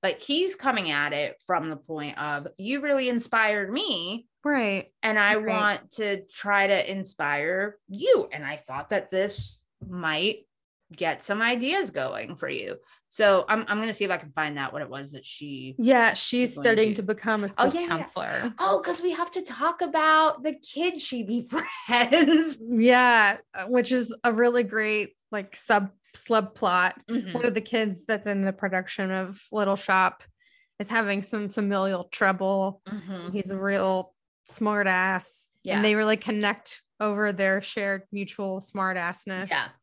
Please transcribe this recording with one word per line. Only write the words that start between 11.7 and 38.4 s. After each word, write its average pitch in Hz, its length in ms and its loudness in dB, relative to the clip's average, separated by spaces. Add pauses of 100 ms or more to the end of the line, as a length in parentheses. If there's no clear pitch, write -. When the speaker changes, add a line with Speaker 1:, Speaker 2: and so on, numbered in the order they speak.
Speaker 1:
going 131 460 -6
for 151 120 -8
you." 110 300 -8 (320)
So 202 400 6
I'm, 220 180 2
I'm 208 120 -2
gonna 220 140 -4
see 202 120 -2
if 190 60 -2
I 175 60 -2
can 151 160 -14
find 147 260 -4
out 139 120 -6
what 151 120 -8
it 127 60 -12
was 139 240 -12
that 135 120 -16
she 131 540 -14
Speaker 2:
Yeah, 233 340 6
she's 247 360 0
Speaker 1:
is 240 80 -8
going - 60 -8
Speaker 2:
studying 220 280 4
Speaker 1:
to 202 60 -2
Speaker 2:
to 220 60 -6
become 214 400 -2
a - 20 -2
Speaker 1:
Oh, - 20 -4
Speaker 2:
school 214 260 2
Speaker 1:
yeah, 339 80 -2
yeah. 349 60 -4
Speaker 2:
counselor. - 720 -4
Speaker 1:
Oh, 381 260 4
'cause 339 160 -2
we 349 100 0
have 339 200 -4
to 370 100 -6
talk 311 400 -4
about 311 640 4
the 302 100 -2
kid 330 480 -4
she 247 220 -6
befriends. 254 1400 2
<laughs> 233 40 -10
Speaker 2:
Yeah, 240 680 6 (180)
uh, 190 100 -8
which 240 260 2
is 240 220 0 (100)
a 240 100 4
really 240 300 4
great, 214 520 -2 (160)
like, 196 240 -8
sub-, 202 360 2 (220)
subplot. 190 800 0 (160)
Speaker 1:
Mm-hmm. 226 240 -4
Speaker 2:
One 240 120 -2
of 233 80 2
the 220 80 -2
kids 220 440 -2
that's 208 220 -2
in 196 160 0
the 190 100 0
production 190 580 -4
of 190 300 -6 (100)
Little 202 260 2
Shop 190 460 2 (560)
is 202 100 -6
having 208 340 0
some 208 260 -6
familial 196 560 -2
trouble. 190 840 0
Speaker 1:
Mm-hmm. 185 440 -10
Speaker 2:
He's 190 200 -4
a 196 60 -6
real 190 560 0 (320)
smart 208 420 0
ass. 185 600 0 (160)
Speaker 1:
Yeah. 202 140 -2
Speaker 2:
And 208 80 2
they 214 100 6
really 214 220 4
connect 208 640 -4 (180)
over 208 320 0
their 190 300 0
shared 196 500 -4
mutual 196 500 -6